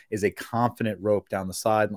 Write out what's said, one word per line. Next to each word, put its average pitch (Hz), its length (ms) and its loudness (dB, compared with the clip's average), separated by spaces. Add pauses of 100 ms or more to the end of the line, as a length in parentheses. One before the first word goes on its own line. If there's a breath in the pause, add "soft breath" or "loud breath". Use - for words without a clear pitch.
is 104 160 0
a 101 60 4
confident 117 720 -2
rope 101 280 0
down 95 180 -4
the 92 60 -8
side, 107 440 2